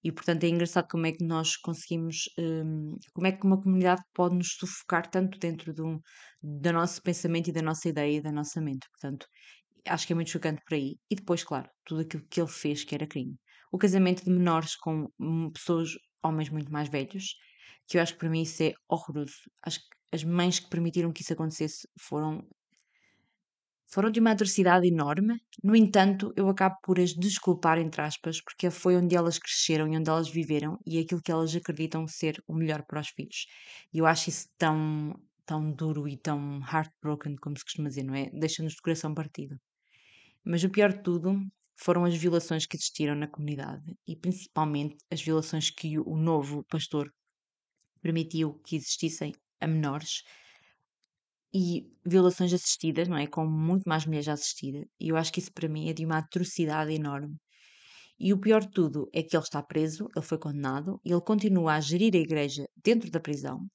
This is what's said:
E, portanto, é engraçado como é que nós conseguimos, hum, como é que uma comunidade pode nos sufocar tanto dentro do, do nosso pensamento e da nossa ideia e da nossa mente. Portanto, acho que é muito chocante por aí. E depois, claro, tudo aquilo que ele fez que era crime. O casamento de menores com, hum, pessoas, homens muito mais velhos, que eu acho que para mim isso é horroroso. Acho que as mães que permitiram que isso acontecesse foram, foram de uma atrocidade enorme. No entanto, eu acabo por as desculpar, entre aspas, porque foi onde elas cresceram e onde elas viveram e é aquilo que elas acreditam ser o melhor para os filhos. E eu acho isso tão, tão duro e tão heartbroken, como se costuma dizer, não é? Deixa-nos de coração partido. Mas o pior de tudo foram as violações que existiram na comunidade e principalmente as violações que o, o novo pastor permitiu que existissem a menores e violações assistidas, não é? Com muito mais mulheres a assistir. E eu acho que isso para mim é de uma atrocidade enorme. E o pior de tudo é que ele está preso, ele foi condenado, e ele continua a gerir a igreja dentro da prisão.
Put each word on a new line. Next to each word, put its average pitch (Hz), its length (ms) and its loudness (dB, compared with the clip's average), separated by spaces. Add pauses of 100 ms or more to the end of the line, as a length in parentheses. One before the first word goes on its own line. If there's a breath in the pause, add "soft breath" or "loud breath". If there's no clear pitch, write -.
E, 165 80 0
portanto, 165 340 0
é 170 40 6
engraçado 170 420 2
como 165 160 0
é 160 60 2
que 165 120 -2
nós 165 320 0
conseguimos, 165 680 -4 (120)
hum, 160 600 -4 (180)
como 180 140 0
é 185 40 2
que 190 140 -2
uma 190 140 6
comunidade 185 420 4 (100)
pode 180 220 4
nos 180 220 -2
sufocar 175 520 -4
tanto 190 300 0
dentro 165 340 -6
do, 160 280 -4 (420 loud breath)
do 151 300 -2
nosso 170 300 0
pensamento 170 460 0
e 170 40 -4
da 160 100 -2
nossa 160 260 -2
ideia 147 280 0
e 151 40 0
da 151 120 -6
nossa 147 280 -4
mente. 135 300 -6
Portanto, 139 360 -10 (600 loud breath)
acho - 200 -2
que 175 60 -2
é 165 40 2
muito 165 140 -2
chocante 156 360 -4
por 160 80 -2
aí. 139 220 -2 (120)
E 208 60 0
depois, 175 300 -2
claro, 135 240 -6 (160)
tudo 160 180 -4
aquilo 156 260 -6
que - 120 -2
ele 165 100 -2
fez 147 340 -4
que - 120 -8
era 151 100 -4
crime. 139 300 -8 (340 soft breath)
O 185 80 -4
casamento 185 460 4
de 185 60 0
menores 170 460 4
com, 156 320 -4 (120)
hum, 160 320 -2
pessoas, 165 380 -2 (320)
homens 156 280 0
muito 151 220 -6
mais 147 160 -4
velhos, 147 480 -6 (500 loud breath)
que - 100 -2
eu 170 60 6
acho 170 120 -2
que - 40 -20
para 165 100 -2
mim 160 140 0
isso 160 200 -4
é 156 120 2 (140)
horroroso. 147 460 -4 (280)
Acho - 180 -6
que - 180 -20 (140)
as 156 120 -6
mães 175 340 2
que - 100 -8
permitiram 170 440 0
que - 100 -10
isso - 100 -6
acontecesse 156 560 -4 (100)
foram, 156 480 -6 (1400)
foram 208 240 0
de 220 100 2
uma 226 100 8
atrocidade 185 560 6
enorme. 170 520 2 (240)
No 208 140 6
entanto, 196 600 6
eu 196 120 4
acabo 190 340 2
por 185 160 2
as 180 120 4
desculpar, 175 680 2
entre 160 220 -2
aspas, 156 420 -6
porque - 280 -4
foi 180 260 4
onde 180 180 4
elas 170 240 2
cresceram 156 540 0
e 160 40 2
onde 160 120 0
elas 160 200 2
viveram 156 580 -2
e 165 120 -2
é 160 40 0
aquilo 165 200 -2
que 170 100 -4
elas 160 220 0
acreditam 160 520 -4
ser 156 400 -4
o 160 80 -8
melhor 156 320 -2
para 151 140 -6
os - 80 -8
filhos. - 380 -10 (460 loud breath)
E 160 60 -2
eu 160 80 6
acho 160 240 4
isso - 260 -10
tão, 156 580 0 (300)
tão 156 280 -4
duro 151 360 -4
e 139 80 -8
tão 143 440 -4
heartbroken, 151 760 -4
como 147 220 -8
se - 60 -14
costuma 147 240 -6
dizer, 135 160 -6
não 135 100 -4
é? 139 180 -4
Deixa-nos 156 420 -4
de - 80 -18
coração 160 320 -2
partido. 143 420 -8 (880 soft breath)
Mas 170 200 2
o 190 60 2
pior 208 220 4
de 202 100 -6
tudo 180 360 0 (380)
foram 175 280 2
as 170 120 4
violações 165 500 0
que - 100 -8
existiram 147 380 -2
na 147 140 -4
comunidade 147 680 -8 (120)
e 160 100 -10
principalmente 151 800 -2 (140)
as 156 120 -6
violações 156 480 0
que 156 280 -6
o, - 100 -4
o 160 80 -4
novo 147 520 0
pastor 151 440 -4 (880)
permitiu 160 540 -2 (100)
que 165 120 -6
existissem 160 560 -6 (280)
a 160 60 -2
menores 156 560 -2 (1300 soft breath)
e 175 340 0 (180)
violações 180 480 6
assistidas, 165 560 0
não 170 80 0
é? 147 100 -2
Com 160 200 -2
muito 165 420 2
mais 156 180 0
mulheres 151 220 -2
a 151 60 0
assistir. 143 540 -8 (120)
E - 80 -4
eu 160 80 2
acho 160 160 0
que 180 80 -2
isso - 120 -14
para 160 160 -6
mim 156 200 -4
é 160 40 -4
de 160 120 -4
uma 160 140 0
atrocidade 156 760 -2
enorme. 147 440 -6 (840 loud breath)
E 190 140 2
o 190 60 4
pior 214 240 6
de 202 80 -10
tudo 151 440 0
é 165 80 0
que 160 140 0
ele 156 80 2
está 143 180 -6
preso, 156 520 -4
ele 147 100 -4
foi 156 140 -4
condenado, 143 640 -4
e 175 80 0
ele 175 80 4
continua 190 540 4
a 156 60 2
gerir 180 340 2
a 175 40 6
igreja 143 480 0 (180)
dentro 226 260 4
da 160 100 -2
prisão. 143 540 -6